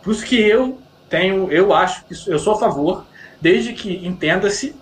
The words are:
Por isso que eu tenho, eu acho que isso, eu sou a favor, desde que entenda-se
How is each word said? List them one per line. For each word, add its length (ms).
Por 120
isso 120
que 120
eu 440
tenho, 420
eu 240
acho 300
que 80
isso, 180
eu 80
sou 160
a 40
favor, 460
desde 320
que 340
entenda-se 760